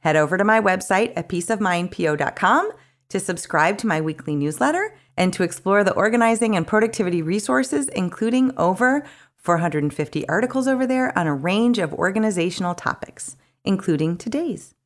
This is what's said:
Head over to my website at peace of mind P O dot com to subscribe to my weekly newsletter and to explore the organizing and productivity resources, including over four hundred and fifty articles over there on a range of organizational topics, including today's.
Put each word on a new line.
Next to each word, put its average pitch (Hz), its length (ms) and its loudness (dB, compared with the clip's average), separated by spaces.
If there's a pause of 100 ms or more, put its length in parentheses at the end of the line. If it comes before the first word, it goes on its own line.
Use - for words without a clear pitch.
Head 156 140 2
over 156 240 2
to 202 60 2
my 220 160 4
website 196 560 0
at 170 120 -6
peace 175 220 -4
of 214 100 -2
mind 180 300 0
P - 160 -2
O 151 80 2
dot 143 220 -2
com 294 340 2 (380)
to 196 100 -4
subscribe 175 600 0
to 226 100 -2
my 160 120 0
weekly 156 360 -4
newsletter 277 600 -2 (200)
and 180 160 2
to 190 100 -2
explore 196 400 0
the 190 120 2
organizing 226 600 2
and 165 100 0
productivity 208 580 0
resources, 254 680 -2
including 240 680 0
over 247 480 2 (300)
four 170 240 0
hundred 156 240 0
and 147 100 0
fifty 151 360 -4
articles 254 400 0
over 262 180 2
there 254 320 0
on 170 80 0
a 147 80 0
range 202 460 2
of 156 120 -2
organizational 185 800 0
topics, - 640 -8 (280)
including 170 520 0
today's. 269 680 -6